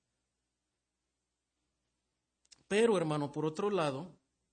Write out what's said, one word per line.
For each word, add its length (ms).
Pero, 300
hermano, 340
por 140
otro 240
lado, 440